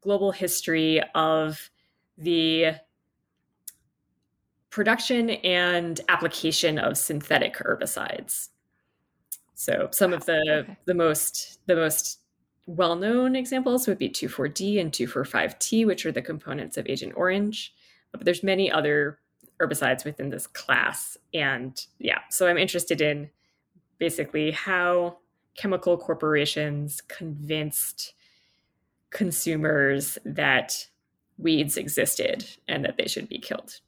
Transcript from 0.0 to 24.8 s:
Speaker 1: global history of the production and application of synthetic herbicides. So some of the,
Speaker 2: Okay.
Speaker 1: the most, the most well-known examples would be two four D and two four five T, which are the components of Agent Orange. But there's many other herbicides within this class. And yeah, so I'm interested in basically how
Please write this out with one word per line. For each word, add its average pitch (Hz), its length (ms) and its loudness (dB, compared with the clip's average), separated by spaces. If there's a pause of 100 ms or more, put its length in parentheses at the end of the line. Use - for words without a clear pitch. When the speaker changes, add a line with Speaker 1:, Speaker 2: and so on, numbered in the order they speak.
Speaker 1:
global 196 300 2
history 160 680 2 (140)
of 156 560 0 (440)
the 160 580 2 (2000)
production 233 640 2
and 175 760 2
application 165 720 2
of - 180 0
synthetic - 600 0
herbicides. - 960 -4 (1040)
So - 360 0
some 180 220 0
of 160 120 -6
the, 156 220 0
Speaker 2:
Okay. 151 380 -2
Speaker 1:
the 180 80 0
most, - 720 0
the 185 100 4
most 160 440 0 (480)
well-known 185 680 2
examples 254 520 0
would 202 100 0
be - 120 -2
two - 180 -6
four 135 200 -2
D 196 320 0
and 160 140 -2
two 120 140 -2
four 131 180 -2
five - 320 -2
T, 220 280 2
which 202 200 2
are 160 60 -2
the 127 100 -2
components 151 560 -8
of - 100 -6
Agent - 280 -4
Orange. 202 580 0 (380)
But - 140 -6
there's 175 180 2
many 190 280 4
other 147 460 2 (440)
herbicides 139 420 0
within 143 280 -6
this - 160 -8
class. - 680 -2 (160)
And 135 480 -2 (160)
yeah, - 220 0 (100)
so - 160 2
I'm 175 120 4
interested 170 420 0
in 147 300 0 (680)
basically 156 520 -2
how 180 680 0 (360)